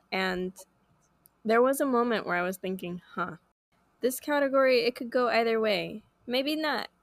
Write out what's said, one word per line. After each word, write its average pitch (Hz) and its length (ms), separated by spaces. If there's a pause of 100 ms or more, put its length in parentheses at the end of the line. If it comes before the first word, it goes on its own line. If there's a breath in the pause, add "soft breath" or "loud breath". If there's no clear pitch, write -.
(120)
and 185 420 (920)
there 226 160
was 277 200
a 285 40
moment 240 420
where 175 100
I 175 60
was 185 140
thinking, 185 440 (140)
"Huh, 175 220 (640)
this 262 180
category, 269 680
it 247 100
could 233 160
go 247 180
either 226 300
way. 208 440 (240)
Maybe 269 280
not." 302 340 (140)